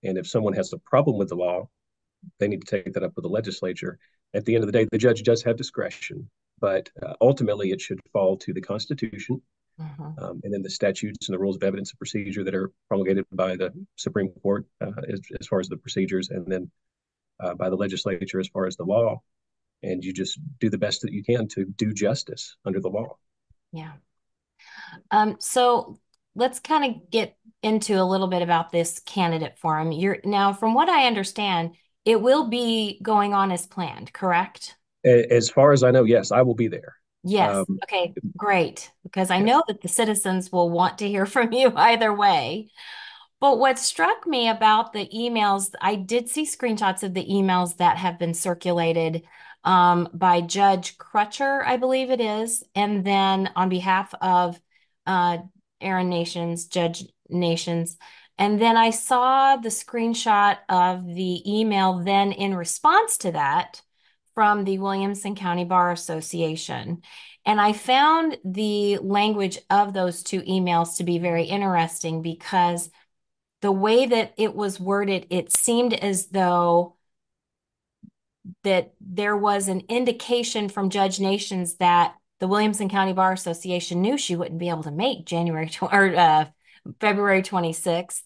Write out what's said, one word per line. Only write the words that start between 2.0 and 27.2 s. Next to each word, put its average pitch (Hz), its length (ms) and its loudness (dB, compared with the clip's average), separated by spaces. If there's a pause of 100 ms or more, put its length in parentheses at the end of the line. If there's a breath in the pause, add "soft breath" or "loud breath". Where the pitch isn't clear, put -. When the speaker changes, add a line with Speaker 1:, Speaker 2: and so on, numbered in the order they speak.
Speaker 1:
they 101 80 0
need - 180 -6
to 98 180 -4
take 95 100 -10
that 92 100 -4
up 90 120 -6
with - 80 -10
the 85 60 -6
legislature. 95 720 -6 (340)
At 104 120 -4
the 117 100 0
end 113 80 2
of 101 40 -4
the 104 40 -6
day, 110 180 2
the 113 80 -2
judge 110 260 2
does 113 200 2
have 120 140 0
discretion, - 720 -10 (300)
but, 95 300 -2 (120)
uh, - 200 -10
ultimately 104 500 2
it 95 100 -6
should 95 180 -10 (140)
fall 95 240 2
to 95 160 -10
the 92 80 -8
Constitution, 110 800 -8 (380)
Speaker 2:
Mm-hmm. 151 440 -14
Speaker 1:
um, 87 200 -12
and 101 80 -8
then 101 120 -6
the 95 80 -12
statutes 101 580 -4
and 95 60 -4
the 90 40 -6
rules 98 160 -2
of 95 60 -10
evidence 98 300 -6
and - 80 -20
procedure 101 440 -8
that 95 120 -6
are 95 160 -6 (160)
promulgated 98 440 -2
by 95 240 -2
the 92 160 -6 (240)
Supreme 98 340 -4 (120)
Court, 98 240 -2 (160)
uh, - 100 -8 (160)
as, 98 140 -8 (180)
as - 60 -16
far 98 140 -2
as 90 100 -8
the 90 80 -10
procedures, 95 540 -4
and 90 200 -8
then, 90 200 -6 (680)
uh, 90 140 -6
by 90 160 -4
the 95 60 -2
legislature 95 640 -4
as 92 80 -4
far 95 180 -6
as 92 100 -8
the 87 80 -10
law. 110 380 0 (600)
And 92 200 -6
you 92 100 -8
just 92 260 -8 (200)
do 110 120 0
the 98 80 -4
best 104 220 -4
that 104 120 -8
you 101 100 -8
can 120 260 -2
to 98 160 -6
do 107 280 -4
justice - 640 -6 (100)
under 98 140 -4
the 92 100 -6
law. 104 280 -8 (540)
Speaker 2:
Yeah. 156 220 -16 (1160 loud breath)
Um, 214 280 2
so - 600 2 (380)
let's 254 220 0
kinda 285 360 0 (140)
get 220 260 -2 (280)